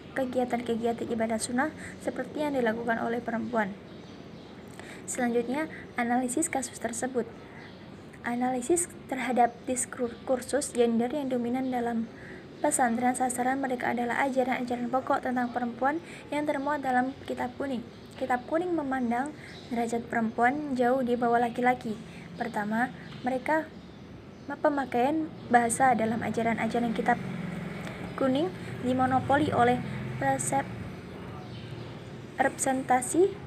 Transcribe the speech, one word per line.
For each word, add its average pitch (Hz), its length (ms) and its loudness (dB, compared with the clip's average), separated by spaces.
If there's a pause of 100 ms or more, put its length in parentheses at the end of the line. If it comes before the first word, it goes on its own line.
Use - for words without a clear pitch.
(180)
kegiatan-kegiatan 240 920 0
ibadah 226 280 0
sunnah 247 320 0 (320)
seperti 262 400 -4
yang 285 160 0
dilakukan 226 440 2
oleh 233 200 -2
perempuan. 226 480 0 (1400)
Selanjutnya, 240 640 0 (240)
analisis 247 560 2
kasus - 320 -2
tersebut. 233 480 -2 (960)
Analisis 247 640 2 (160)
terhadap 240 480 4 (160)
diskursus 247 1040 0
gender 233 400 4
yang 285 160 -2
dominan 247 400 0
dalam 233 400 0 (480)
pesantren, 247 560 4
sasaran 254 480 0
mereka 254 320 0
adalah 240 320 2
ajaran-ajaran 247 640 2
pokok 262 320 2
tentang 247 320 0
perempuan 254 480 0 (320)
yang 294 160 0
termuat 285 320 0
dalam 262 320 2 (160)
Kitab 247 240 -4
Kuning. 269 320 -2 (320)
Kitab 254 320 0
Kuning 349 240 2
memandang 262 560 0 (400)
derajat 233 400 -2
perempuan 240 640 2
jauh 247 320 4
di 240 80 2
bawah 233 240 6
laki-laki. 240 560 2 (400)
Pertama, 226 560 0 (320)
mereka 262 480 0 (760)
pemakaian 285 840 2 (240)
bahasa 240 400 6
dalam 220 320 2
ajaran-ajaran 226 720 0
Kitab 240 240 4 (960)
Kuning 269 320 2 (320)
dimonopoli 262 720 2
oleh 240 240 6 (400)
resep-, 269 480 2 (1800)
representasi 262 880 4 (160)